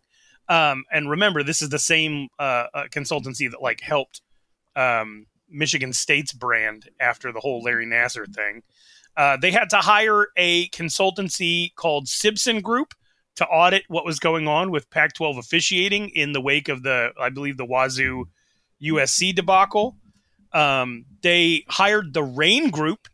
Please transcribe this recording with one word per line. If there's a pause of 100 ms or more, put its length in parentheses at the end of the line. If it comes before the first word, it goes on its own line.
(480)
Um,
and
remember,
this
is
the
same, (100)
uh,
uh,
consultancy
that,
like,
helped, (540)
um, (240)
Michigan
State's
brand (100)
after
the
whole
Larry
Nassar
thing. (540)
Uh,
they
had
to
hire (100)
a
consultancy
called
Simpson
Group (420)
to
audit
what
was
going
on
with
Pac-twelve
officiating
in
the
wake
of
the,
I
believe,
the
Wazoo (500)
U
S
C
debacle. (560)
Um, (160)
they
hired
the
Rain
Group